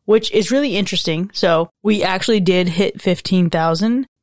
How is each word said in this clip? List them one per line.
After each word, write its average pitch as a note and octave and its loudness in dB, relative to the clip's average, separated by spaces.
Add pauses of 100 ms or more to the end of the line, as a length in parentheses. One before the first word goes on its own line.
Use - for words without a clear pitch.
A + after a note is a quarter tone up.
which G#3+ 2
is G3 0
really C4 0
interesting. F#3 -4
So E3+ 0 (140)
we G#3 0
actually F#3+ 0
did F3+ 2
hit F3+ -2
fifteen F3+ 0
thousand, F3 0 (160)